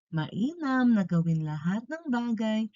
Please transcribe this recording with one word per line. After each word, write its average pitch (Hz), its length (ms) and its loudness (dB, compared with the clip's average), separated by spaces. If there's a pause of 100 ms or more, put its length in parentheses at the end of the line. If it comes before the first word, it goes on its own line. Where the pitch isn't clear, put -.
(120)
Mainam 254 800 0
na 190 160 2
gawin 165 320 2
lahat 156 480 -2
ng 320 240 -6
bagay 220 640 0